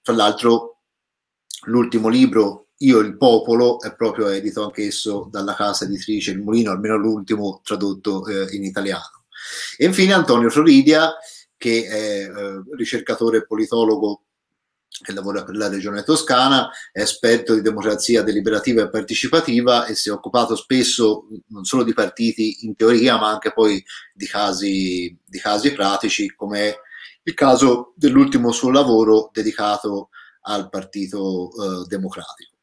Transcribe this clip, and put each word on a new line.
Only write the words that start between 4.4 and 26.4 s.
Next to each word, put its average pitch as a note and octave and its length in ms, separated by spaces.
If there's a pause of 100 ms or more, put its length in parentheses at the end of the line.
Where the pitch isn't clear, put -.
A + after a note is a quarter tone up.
anch'esso G#2 680
dalla G2+ 240
casa G2+ 300
editrice G2+ 460
Il F#2+ 100
Mulino, G#2+ 300
almeno G#2 260
l'ultimo G#2 640
tradotto, F#2+ 640
eh, G2 300
in G2 80
italiano. F#2+ 600 (520)
E - 80
infine F#3+ 300
Antonio B2 340
Floridia, D3+ 640 (440)
che A2+ 300
è, G#2+ 380
eh, G2 380 (140)
ricercatore A#2 600
e G#2+ 80
politologo G#2+ 760 (800)
che - 120
lavora G2 320
per F#2 120
la G#2 120
Regione G2+ 340
Toscana, C3+ 680 (200)
è G2 120
esperto A#2 520
di A2 60
democrazia G#2+ 600
deliberativa G#2+ 600
e G2 80
partecipativa A#2+ 960
e A2 80
si - 140
è G#2 40
occupato A2+ 440
spesso A2+ 720 (200)
non G#2 160
solo B2 200
di A2+ 80
partiti A2 760
in G#2+ 80
teoria, A#2 420
ma A2+ 120
anche G#2+ 240
poi G#2 280 (320)
di G2 140
casi, F#2+ 1000
di - 140
casi G#2+ 340
pratici, G2+ 640
come G#2 440 (440)